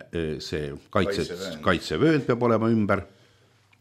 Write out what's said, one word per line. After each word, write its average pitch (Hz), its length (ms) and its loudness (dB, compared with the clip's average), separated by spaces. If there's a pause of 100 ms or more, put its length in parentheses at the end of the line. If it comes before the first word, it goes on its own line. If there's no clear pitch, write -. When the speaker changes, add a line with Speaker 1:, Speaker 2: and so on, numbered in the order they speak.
Speaker 1:
öö, 78 320 -4
see 73 300 -6 (180)
kaitse-, 92 400 0
Speaker 2:
Kaitsevöönd. - 320 -10
Speaker 1:
kaitsevöönd 104 640 2
peab 120 240 2
olema 113 240 4
ümber. 101 320 2 (760)